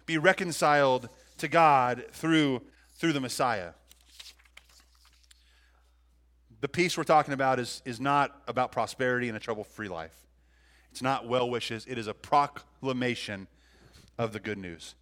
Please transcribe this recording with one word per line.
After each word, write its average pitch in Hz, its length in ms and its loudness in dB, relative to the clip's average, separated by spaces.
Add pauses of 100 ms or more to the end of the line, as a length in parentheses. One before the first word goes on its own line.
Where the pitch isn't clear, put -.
be 165 100 0
reconciled 147 920 4 (280)
to 160 100 -4
God 135 640 4
through, 156 500 0 (320)
through 165 180 0
the 143 80 0
Messiah. 117 520 -2 (3000)
The 139 80 -6
peace 175 280 0
we're 160 80 -4
talking 147 300 4
about 131 240 2
is, - 260 -8
is 117 160 -10
not 139 460 0
about 123 260 -2
prosperity 123 560 -2
and 110 80 -8
a 107 40 -10
trouble-free 107 480 -10
life. 82 260 -10 (760)
It's - 120 -12
not 127 240 -2
well 123 240 0
wishes. 113 380 -6
It 127 100 -8
is 110 80 -8
a 107 80 -6
proclamation 123 1300 -2 (720)
of 117 140 -2
the 107 80 -8
good 104 180 -6
news. 87 440 -14